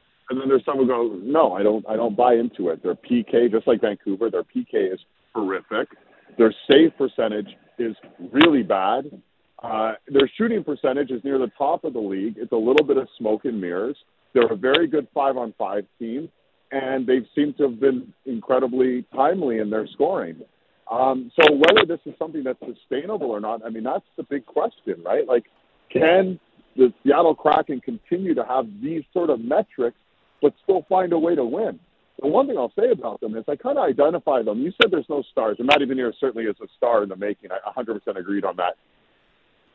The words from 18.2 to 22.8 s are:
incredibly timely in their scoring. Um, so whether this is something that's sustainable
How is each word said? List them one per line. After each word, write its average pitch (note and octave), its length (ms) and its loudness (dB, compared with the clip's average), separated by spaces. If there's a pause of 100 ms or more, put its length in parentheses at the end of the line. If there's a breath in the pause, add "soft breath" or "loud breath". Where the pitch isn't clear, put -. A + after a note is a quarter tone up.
incredibly B2+ 800 0 (100)
timely C#3 440 0
in G#2+ 120 -4
their G#2+ 160 -4
scoring. A#2 540 -4 (500)
Um, B2+ 460 0
so D3+ 180 6
whether E3 320 4
this E3 180 -6
is D3+ 140 -14
something D#3+ 260 -8
that's B2+ 160 -6
sustainable D3 680 -6